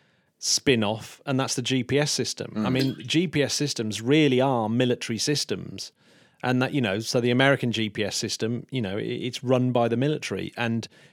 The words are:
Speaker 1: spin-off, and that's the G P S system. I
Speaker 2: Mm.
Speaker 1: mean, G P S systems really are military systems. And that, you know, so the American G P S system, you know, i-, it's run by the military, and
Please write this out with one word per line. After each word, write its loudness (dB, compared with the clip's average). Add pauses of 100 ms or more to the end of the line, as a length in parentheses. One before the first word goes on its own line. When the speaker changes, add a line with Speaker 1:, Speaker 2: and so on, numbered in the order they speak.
(380)
Speaker 1:
spin-off, 0
and 0
that's -2
the -2
G 0
P 0
S 2
system. -4
I 0
Speaker 2:
Mm. 0
Speaker 1:
mean, 0 (100)
G 2
P 0
S -2
systems -4
really 6
are 2
military 0
systems. -4 (500)
And 2
that, 0
you 0
know, 0
so -2
the 2
American 4
G -2
P -4
S -4
system, -4
you -4
know, -4
i-, -4
it's -6
run 2
by 4
the 0
military, -2
and -2 (260)